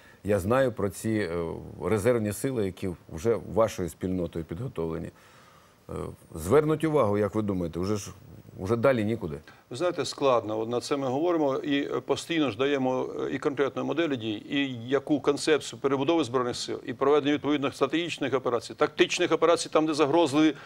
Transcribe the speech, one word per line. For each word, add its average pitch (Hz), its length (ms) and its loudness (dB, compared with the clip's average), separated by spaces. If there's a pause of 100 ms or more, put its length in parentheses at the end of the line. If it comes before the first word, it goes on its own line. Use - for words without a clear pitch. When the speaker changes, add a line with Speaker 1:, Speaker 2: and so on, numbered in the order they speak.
(240)
Speaker 1:
я 101 140 2
знаю 120 340 2
про 101 180 -2
ці, 110 200 -4
е, 87 340 -2 (400)
резервні 107 480 2
сили, 120 340 -2
які 95 220 -6 (240)
вже 95 260 0 (160)
вашою 101 340 2
спільнотою 87 560 -4
підготовлені. 82 640 -6 (800)
Е, - 20 -12 (420)
звернуть 151 500 2
увагу, 131 340 4
як 104 160 0
ви 110 80 0
думаєте, 90 380 -2
вже 98 160 -2
ж, 98 140 -8 (500)
вже 98 160 0
далі 117 280 2
нікуди. 101 340 -4 (320)
Speaker 2:
Ви 127 60 -12
знаєте, 151 280 -2
складно. 113 540 2
От 113 100 -4
на 120 120 -2
це 147 160 -2
ми 139 100 -2
говоримо 147 500 2
і, 143 260 0 (140)
е, 131 40 -2
постійно 143 500 0
ж 104 80 -4
даємо, 131 480 0 (140)
е, 135 120 -4
і 139 60 -4
конкретну 131 460 -2
модель 143 240 0
дій, 131 420 -4
і 131 380 -4
яку 139 320 0
концепцію 143 600 0
перебудови 139 440 2
Збройних 123 320 -2
сил, 110 300 -6
і 131 60 -6
проведення 139 420 4
відповідних 139 400 0
стратегічних 147 600 -2
операцій, 120 400 -2
тактичних 160 580 2
операцій, 160 360 4
там, 156 180 4
де 160 80 0
загрозливі 151 600 4 (120)